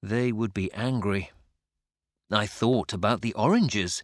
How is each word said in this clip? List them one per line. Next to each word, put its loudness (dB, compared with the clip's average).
They 0
would -2
be -2
angry. -2
I 2
thought 0
about 0
the -4
oranges. 2